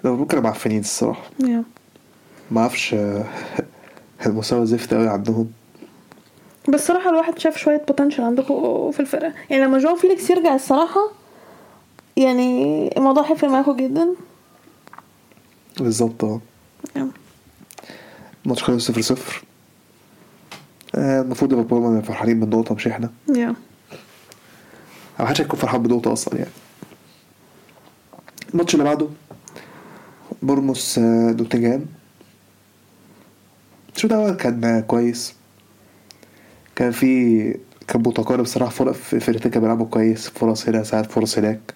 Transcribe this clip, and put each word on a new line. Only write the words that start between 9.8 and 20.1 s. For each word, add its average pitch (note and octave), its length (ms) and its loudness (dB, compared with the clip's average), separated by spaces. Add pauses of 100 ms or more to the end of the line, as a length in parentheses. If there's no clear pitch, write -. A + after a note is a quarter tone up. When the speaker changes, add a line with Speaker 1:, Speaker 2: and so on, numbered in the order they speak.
Speaker 2:
فيليكس F#4 340 2
يرجع E4 260 4
الصراحة، E4 560 0 (1040)
يعني C4 680 2 (100)
الموضوع C4+ 340 4
هيفرق D4+ 180 2
معاكم C4+ 260 2
جدا. C4+ 320 0 (1700)
Speaker 1:
بالظبط، A#2 440 0
اه. A2 180 -4 (540)
Speaker 2:
يا. C4+ 140 -4 (1400)
Speaker 1:
الماتش B2+ 180 -4
خلص A#2+ 240 0
صفر A2+ 140 0
صفر. - 420 -4 (1500)